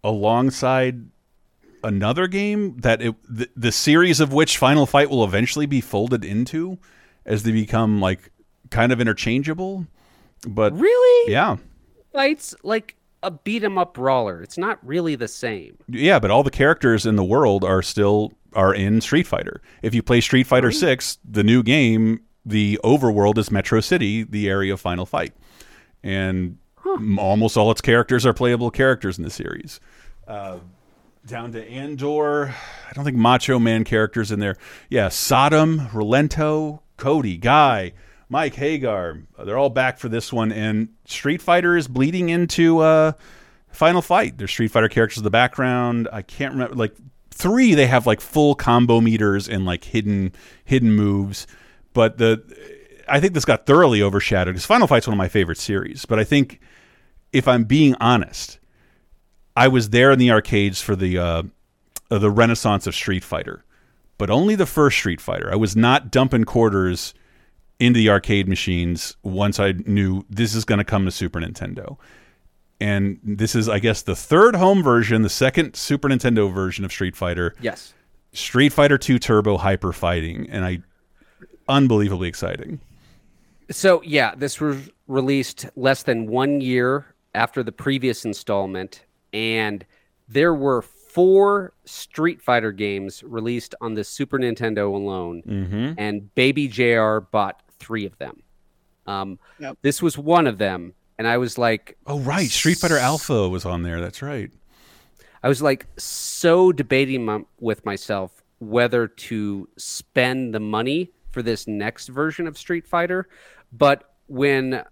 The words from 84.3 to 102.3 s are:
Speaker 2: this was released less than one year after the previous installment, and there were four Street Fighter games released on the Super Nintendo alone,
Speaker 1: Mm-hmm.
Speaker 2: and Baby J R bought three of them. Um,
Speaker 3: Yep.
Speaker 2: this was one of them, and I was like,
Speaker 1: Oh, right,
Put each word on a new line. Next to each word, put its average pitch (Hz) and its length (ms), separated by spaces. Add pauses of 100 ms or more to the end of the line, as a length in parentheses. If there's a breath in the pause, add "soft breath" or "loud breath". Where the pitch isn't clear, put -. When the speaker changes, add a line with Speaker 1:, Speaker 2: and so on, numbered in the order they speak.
Speaker 2:
this 139 260
was 143 280 (180)
released 135 680
less 131 280
than 113 240
one 139 340
year 127 440 (300)
after 117 280
the 110 80
previous 131 540
installment, 95 800 (280)
and 110 520 (420)
there 151 260
were 135 280
four 196 920 (120)
Street - 560
Fighter 113 300
games 98 520
released 117 580
on 113 120
the 107 100
Super - 340
Nintendo 110 560
alone, 92 540
Speaker 1:
Mm-hmm. 104 500
Speaker 2:
and 104 380
Baby 135 320
J 117 280
R 107 260
bought 98 400 (180)
three 110 260
of 90 120
them. - 240 (640)
Um, 98 340 (200 soft breath)
Speaker 3:
Yep. 135 240
Speaker 2:
this 143 180
was 165 160
one 156 300
of 107 100
them, 92 360 (240)
and 113 100
I 120 100
was 123 200
like, 117 480
Speaker 1:
Oh, 143 140
right, 143 300